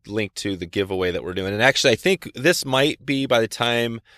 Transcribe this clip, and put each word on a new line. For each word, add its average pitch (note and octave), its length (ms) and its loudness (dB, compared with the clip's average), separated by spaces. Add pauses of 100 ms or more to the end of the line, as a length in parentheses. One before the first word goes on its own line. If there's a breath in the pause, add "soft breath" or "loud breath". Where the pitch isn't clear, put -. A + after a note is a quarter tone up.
link G#2 300 -4
to G2+ 200 -4
the F2 100 -8
giveaway F#2 440 -2
that D#2+ 140 -4
we're F2+ 100 -6
doing. F#2+ 180 -2
And G#2 100 0
actually, C3+ 300 4
I A2+ 40 2
think - 380 -2
this D3 300 2
might C3+ 400 0
be, C3+ 220 -2
by B2 140 4
the A2+ 80 0
time A#2 520 -2 (180 soft breath)